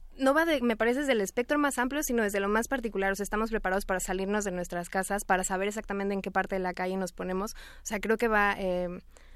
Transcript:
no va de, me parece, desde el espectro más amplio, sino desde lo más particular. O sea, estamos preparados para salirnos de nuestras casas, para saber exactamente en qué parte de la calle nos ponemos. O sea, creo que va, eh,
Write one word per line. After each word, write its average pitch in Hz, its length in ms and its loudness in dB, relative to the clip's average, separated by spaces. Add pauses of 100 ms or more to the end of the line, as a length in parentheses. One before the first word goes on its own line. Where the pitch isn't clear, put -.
(180)
no 269 160 6
va 320 100 6
de, 311 160 2
me 233 160 2
parece, 240 240 2
desde 269 120 2
el 220 80 4
espectro 247 380 0
más 285 200 2
amplio, 262 240 0
sino 233 220 2
desde 202 160 0
lo 196 80 0
más 214 200 2
particular. 202 440 0
O - 40 2
sea, 202 80 -4
estamos 214 260 -2
preparados 196 360 0
para 185 140 0
salirnos 190 440 -2
de 202 60 -2
nuestras 175 380 -4
casas, 196 360 -2
para 185 200 2
saber 190 240 0
exactamente 202 440 -4
en 196 100 -2
qué 196 80 -4
parte 190 260 0
de 185 40 0
la 180 140 -2
calle 185 220 -4
nos 185 160 -4
ponemos. 185 420 -4
O - 320 -18
sea, 202 140 -4
creo 214 180 2
que 240 100 0
va, 202 300 2
eh, 180 300 -2 (480)